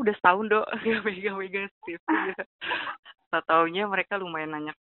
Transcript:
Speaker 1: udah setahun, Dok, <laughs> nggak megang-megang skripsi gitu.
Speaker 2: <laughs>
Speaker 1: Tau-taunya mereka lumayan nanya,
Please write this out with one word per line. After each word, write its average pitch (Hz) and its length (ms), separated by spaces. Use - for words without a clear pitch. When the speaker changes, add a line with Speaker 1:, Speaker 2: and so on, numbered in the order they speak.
Speaker 1:
udah 208 120
setahun, 196 320
Dok, 214 240
<laughs> 214 160
nggak 220 160
megang-megang 196 640
skripsi - 320
gitu. - 120
Speaker 2:
<laughs> - 400
Speaker 1:
Tau-taunya 165 560
mereka 196 320
lumayan 160 320
nanya, 151 220